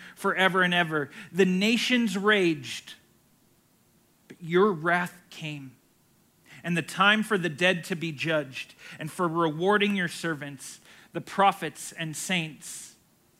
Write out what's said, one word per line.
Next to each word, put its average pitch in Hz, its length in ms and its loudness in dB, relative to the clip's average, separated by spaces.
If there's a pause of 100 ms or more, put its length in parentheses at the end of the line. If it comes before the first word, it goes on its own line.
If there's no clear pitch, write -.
(160)
forever 185 480 2
and 175 100 2
ever. 156 360 0 (220)
The 185 140 4
nations 220 720 2
raged, 180 760 0 (1300)
but - 140 -20
your 180 300 4
wrath 175 580 -2
came, 143 460 -12 (880)
and 170 120 0
the 165 60 2
time 202 400 4
for 214 160 0
the 175 120 0
dead 175 360 0
to - 100 -4
be 160 160 -6
judged, 143 640 -4 (240)
and 156 120 -10
for 180 160 -2
rewarding 175 680 2
your 180 120 0
servants, 143 720 -8 (320)
the 165 100 -6
prophets 190 720 0
and 160 220 -8
saints, - 800 -6 (440)